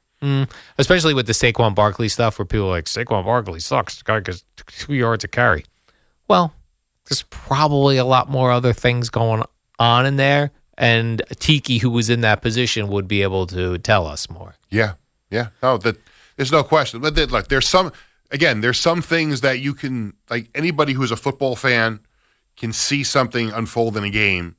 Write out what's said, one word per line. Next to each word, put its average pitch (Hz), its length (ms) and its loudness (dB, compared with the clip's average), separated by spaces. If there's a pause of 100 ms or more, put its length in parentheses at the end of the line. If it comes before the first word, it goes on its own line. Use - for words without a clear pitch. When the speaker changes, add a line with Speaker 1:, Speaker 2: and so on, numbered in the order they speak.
(200)
Speaker 1:
mm, 139 280 0 (280)
especially 160 380 4
with 123 120 0
the 113 60 0
Saquon 113 420 2
Barkley 104 360 2
stuff 113 280 -2
where 104 60 -4
people 101 220 -2
are 92 40 -2
like, 85 140 -2
"Saquon 107 400 -4
Barkley 98 360 -2
sucks. - 360 -4
The - 80 -20
guy 110 160 0
gets 92 240 -10 (140)
t-, - 60 -20 (160)
two 147 120 -8
yards 117 320 0
a - 40 -10
carry." 113 360 0 (640)
Well, 180 240 4 (560)
there's - 220 -4
probably 139 680 2
a 127 80 2
lot 127 240 2
more 131 220 2
other 123 240 2
things 123 340 0
going 113 340 0 (360)
on 117 260 4
in 139 120 0
there, 143 340 2 (260)
and 113 460 2 (160)
Tiki, 135 400 2
who 123 100 2
was 117 220 0
in 120 100 2
that 107 220 2
position, 117 460 -2
would 98 200 -2
be 101 140 0
able 95 240 0
to 90 320 -4
tell 95 280 2
us 73 220 -8
more. - 260 -18 (140)
Speaker 2:
Yeah, 104 260 0 (360)
yeah. 117 160 -4 (160)
No, 127 160 2
that, 110 180 -4 (400)
there's 135 160 -4
no 151 100 4
question. 135 380 0
But 151 140 -2
then, 151 160 0
look, 113 180 -2
there's 135 200 0
some, 185 240 2 (380)
again, 139 320 0
there's 120 180 0
some 170 220 0
things 156 400 -2
that 131 180 2
you 139 140 -4
can, 123 400 -8 (160)
like, 120 240 -6
anybody 147 400 0
who's 127 160 -2
a 113 60 -4
football 131 400 -4
fan 113 440 0 (560)
can 113 160 -6
see 143 320 -4
something 120 460 0
unfold 113 480 -2
in 104 60 -4
a 101 60 -2
game 95 480 0